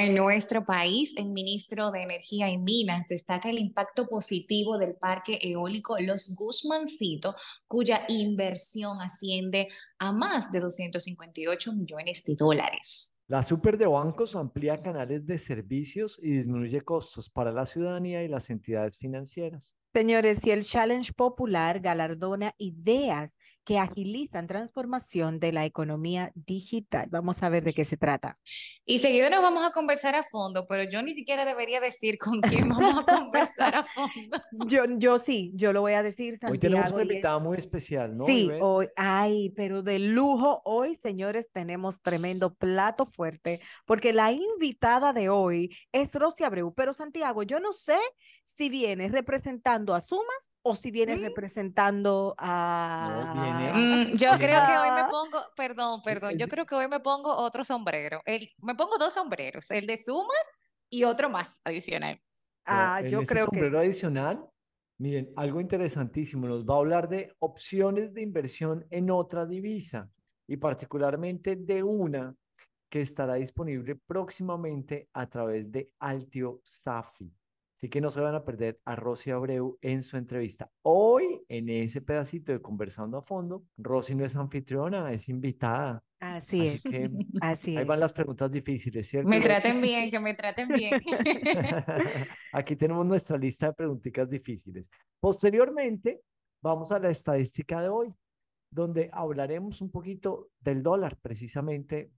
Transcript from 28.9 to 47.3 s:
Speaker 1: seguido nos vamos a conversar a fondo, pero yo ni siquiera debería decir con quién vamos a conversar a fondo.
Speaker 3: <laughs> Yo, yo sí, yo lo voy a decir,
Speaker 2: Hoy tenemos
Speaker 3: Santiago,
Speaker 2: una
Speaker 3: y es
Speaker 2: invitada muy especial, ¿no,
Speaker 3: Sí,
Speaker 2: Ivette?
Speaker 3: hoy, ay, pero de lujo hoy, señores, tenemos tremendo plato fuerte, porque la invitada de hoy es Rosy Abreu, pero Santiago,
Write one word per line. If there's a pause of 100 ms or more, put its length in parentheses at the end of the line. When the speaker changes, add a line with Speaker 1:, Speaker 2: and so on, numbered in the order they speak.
Speaker 1:
seguido
nos
vamos
a
conversar
a
fondo,
pero
yo
ni
siquiera
debería
decir
con
quién
vamos
a
conversar
a
fondo. (160)
Speaker 3:
<laughs>
Yo, (140)
yo
sí,
yo
lo
voy
a
decir, (100)
Speaker 2:
Hoy
tenemos
Speaker 3:
Santiago,
Speaker 2:
una
Speaker 3:
y
es
Speaker 2:
invitada
muy
especial,
¿no,
Speaker 3:
Sí,
Speaker 2:
Ivette?
Speaker 3:
hoy,
ay,
pero
de
lujo
hoy,
señores,
tenemos
tremendo
plato
fuerte, (240)
porque
la
invitada
de
hoy (160)
es
Rosy
Abreu,
pero
Santiago,